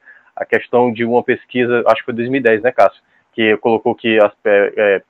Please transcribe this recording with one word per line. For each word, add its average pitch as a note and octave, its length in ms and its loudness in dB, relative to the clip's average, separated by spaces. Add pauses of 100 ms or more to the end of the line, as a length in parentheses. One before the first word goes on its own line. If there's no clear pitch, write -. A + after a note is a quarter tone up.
(360)
a - 80 -8
questão A#2+ 480 -2
de A2+ 120 -6
uma A#2 180 -2
pesquisa, B2 640 -2
acho A2 100 4
que - 80 -10
foi B2 100 -10
dois A#2 140 -6
mil C3+ 100 -2
e C3+ 40 -6
dez, A2+ 200 0
né, B2 80 2
Cássio? - 300 0 (320)
Que A2 240 0
colocou A2+ 380 -2
que A2 280 -2
as, G#2 80 2 (140)
é, G2+ 320 2
é, G2+ 340 0